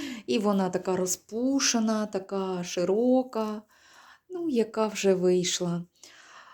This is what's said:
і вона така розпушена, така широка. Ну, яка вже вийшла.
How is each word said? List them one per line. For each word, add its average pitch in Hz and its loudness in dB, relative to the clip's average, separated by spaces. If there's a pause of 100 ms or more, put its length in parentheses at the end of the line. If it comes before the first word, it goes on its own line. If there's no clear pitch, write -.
(280)
і 247 2
вона 196 2
така 180 -2
розпушена, 220 0
така 190 -4
широка. 220 0 (680)
Ну, 349 -6
яка 220 0
вже 196 2
вийшла. 180 0 (680)